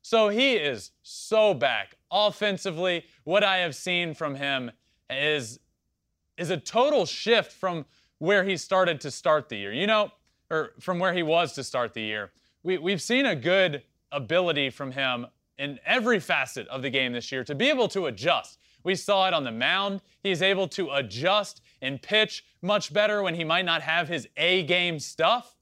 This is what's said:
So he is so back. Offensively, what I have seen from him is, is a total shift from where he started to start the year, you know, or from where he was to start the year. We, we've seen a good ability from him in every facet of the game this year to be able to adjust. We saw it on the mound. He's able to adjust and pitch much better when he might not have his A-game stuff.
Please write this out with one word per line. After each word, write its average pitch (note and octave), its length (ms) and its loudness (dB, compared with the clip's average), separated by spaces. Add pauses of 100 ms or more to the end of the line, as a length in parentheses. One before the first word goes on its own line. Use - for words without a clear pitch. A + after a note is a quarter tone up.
So A3 260 4
he B3 260 2
is C#3+ 360 -2 (120)
so G#3+ 520 2
back. A#2 420 0 (140)
Offensively, F#3 960 0 (180)
what F#3+ 180 2
I F#3+ 160 2
have E3+ 160 -2
seen F3 380 -2
from C#3+ 220 -4
him C3+ 380 -4 (360)
is, C3+ 500 -2 (760)
is E3 140 -6
a F3+ 80 0
total B3 480 2
shift - 440 0
from E3+ 360 -6 (320)
where F#3 260 4
he G3 120 -2
started F3 420 2
to C#3+ 120 -10
start D#3 400 0
the A2 60 -6
year, G2+ 180 -6
you E3+ 120 -2
know, G#3+ 240 2 (380)
or D#3 220 -4 (100)
from F3+ 180 -4
where F3+ 140 2
he F3+ 100 0
was D#3+ 300 2
to C#3 100 -8
start A#2+ 300 -4
the A2+ 80 -8
year. G#2+ 300 -6 (320)
We, F#3 160 -2
we've E3+ 240 -2
seen B3+ 240 0
a F3+ 100 0
good E3 460 2 (280)
ability C#3+ 600 0
from C3+ 200 -10
him B2+ 360 -4 (320)
in C#3 260 -8
every A3+ 340 2
facet C3+ 500 -2
of C3 120 -8
the C3 80 -6
game B2+ 240 0
this A#2+ 180 -8
year C3 140 -6
to D3 100 -6
be A3+ 140 2
able B3+ 200 2
to F#3 180 -2
adjust. B2+ 520 -2 (260)
We F#3+ 100 0
saw F#3+ 340 2
it F3 60 0
on D3 100 0
the A#2 80 -4
mound. F#3 480 0 (220)
He's F3+ 180 0
able F#3+ 280 2
to D#3+ 240 -6
adjust C#3 680 0 (220)
and C3+ 180 -6
pitch - 460 0 (160)
much G3 280 0
better G#3 320 2
when F3 120 -2
he E3+ 100 -4
might F3 220 0
not E3 160 0
have D#3+ 260 0
his D#3 180 -6 (120)
A-game F3 600 2
stuff. G3+ 640 -2